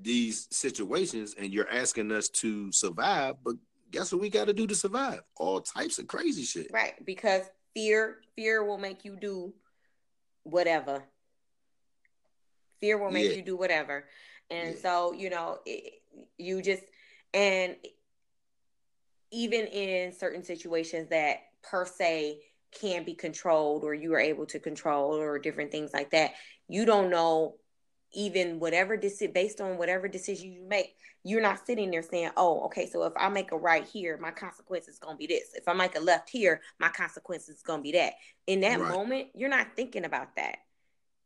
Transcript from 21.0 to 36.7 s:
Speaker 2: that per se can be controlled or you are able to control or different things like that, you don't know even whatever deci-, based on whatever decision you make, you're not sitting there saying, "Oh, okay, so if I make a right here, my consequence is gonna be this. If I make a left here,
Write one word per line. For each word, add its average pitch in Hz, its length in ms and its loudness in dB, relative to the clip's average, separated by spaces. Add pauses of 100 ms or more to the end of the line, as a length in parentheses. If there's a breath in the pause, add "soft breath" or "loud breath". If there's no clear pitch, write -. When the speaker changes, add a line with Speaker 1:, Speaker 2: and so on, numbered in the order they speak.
Speaker 2:
that 156 300 2 (240)
per 180 220 -2
se 160 560 0 (300 loud breath)
can 180 340 -4
be 165 80 -8
controlled 156 720 2
or 151 100 -2
you 160 200 -2
are 139 60 4
able 147 280 2
to 151 120 -8
control 143 560 0
or 151 240 -2
different 147 320 -4
things 151 220 -6
like 143 180 -2
that, 160 220 4 (340 loud breath)
you 214 180 0
don't 202 240 6
know 165 460 4 (580)
even 180 460 0
whatever 180 380 2
deci-, 196 360 -2
based 196 280 0
on 185 160 -4
whatever 185 320 0
decision 185 420 -8
you 180 120 -18
make, 190 320 -2 (280 loud breath)
you're 214 180 2
not 196 240 2
sitting 214 260 0
there 165 100 0
saying, 170 340 -2
"Oh, 170 300 4
okay, 180 240 -4
so 170 140 -2
if 165 120 -2
I 190 140 2
make 196 240 -2
a 160 40 -2
right 165 280 2
here, 170 320 -6
my 165 140 -8
consequence 175 580 -10
is 139 100 -20
gonna 151 180 -12
be 151 100 -10
this. - 260 -2
If - 140 -8
I 175 60 4
make 185 220 2
a 151 60 0
left 170 280 4
here, 185 320 4 (180 loud breath)